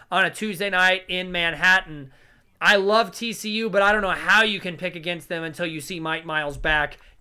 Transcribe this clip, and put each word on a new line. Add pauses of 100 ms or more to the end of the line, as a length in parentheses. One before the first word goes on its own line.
on
a
Tuesday
night
in
Manhattan. (480)
I
love
T
C
U,
but
I
don't
know
how
you
can
pick
against
them
until
you
see
Mike
Miles
back. (240)